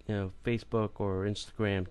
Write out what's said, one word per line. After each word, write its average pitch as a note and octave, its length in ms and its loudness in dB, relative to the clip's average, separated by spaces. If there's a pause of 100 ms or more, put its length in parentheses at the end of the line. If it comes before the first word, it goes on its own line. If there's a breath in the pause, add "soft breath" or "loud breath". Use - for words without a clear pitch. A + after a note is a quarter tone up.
you G#2+ 80 0
know, G2 160 0 (140)
Facebook A2+ 560 0
or F#2+ 240 2
Instagram G2+ 680 0